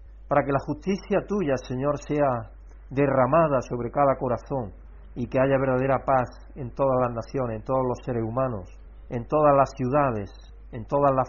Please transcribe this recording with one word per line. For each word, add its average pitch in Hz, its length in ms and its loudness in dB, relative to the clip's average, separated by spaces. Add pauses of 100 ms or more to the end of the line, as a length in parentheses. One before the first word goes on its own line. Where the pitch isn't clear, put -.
(280)
para 139 180 4
que 139 60 -2
la 139 140 4
justicia 185 600 -2
tuya, 180 300 0
Señor, 135 400 -2
sea 131 540 -2 (380)
derramada 135 720 4
sobre 120 300 -6
cada 139 260 4
corazón 123 540 -4 (440)
y 120 120 -6
que 127 140 0
haya 135 160 4
verdadera 131 480 2
paz 131 240 2 (260)
en 123 200 -10
todas 131 260 2
las 120 140 0
naciones, 113 420 -4
en 104 80 -12
todos 131 220 0
los 123 180 -2
seres 120 180 -2
humanos, 113 460 -4 (400)
en 117 160 -6
todas 151 320 4
las 131 180 4
ciudades, 127 560 0 (400)
en 117 140 -10
todas 143 280 2
las 127 160 2